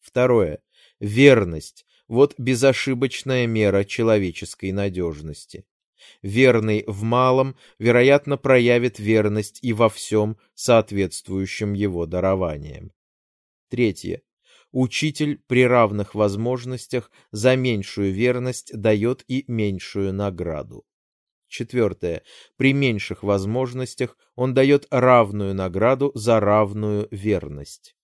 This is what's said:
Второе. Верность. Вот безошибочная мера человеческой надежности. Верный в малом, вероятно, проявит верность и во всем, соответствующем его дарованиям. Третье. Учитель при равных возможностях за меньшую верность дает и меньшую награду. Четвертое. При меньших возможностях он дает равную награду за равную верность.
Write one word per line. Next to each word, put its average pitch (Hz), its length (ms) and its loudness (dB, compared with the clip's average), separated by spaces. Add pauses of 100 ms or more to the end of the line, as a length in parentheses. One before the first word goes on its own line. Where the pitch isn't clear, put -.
Второе. 117 580 0 (400)
Верность. 107 880 4 (220)
Вот 131 280 2
безошибочная 127 1080 0
мера 104 380 2
человеческой 98 880 -2
надежности. 87 960 -8 (560)
Верный 110 640 2
в 104 160 -8
малом, 127 540 0 (220)
вероятно, 131 580 4
проявит 120 640 2
верность 107 600 0
и 120 100 -2
во 110 160 4
всем, 107 480 -2 (180)
соответствующем 101 1200 -2
его 95 340 -4
дарованиям. 85 840 -4 (760)
Третье. 101 520 -2 (480)
Учитель 147 800 -4
при 127 180 4
равных 107 480 0
возможностях 117 960 -4 (220)
за 123 240 2
меньшую 104 560 -2
верность 123 640 -4
дает 107 500 0
и 131 220 -6
меньшую 101 640 -4
награду. 87 720 -8 (640)
Четвертое. 101 720 -4 (340)
При 135 160 2
меньших 120 520 -2
возможностях 120 920 -4 (200)
он 127 180 -2
дает 139 360 4
равную 107 640 2
награду 107 600 0
за 113 260 2
равную 104 720 0
верность. 90 920 -6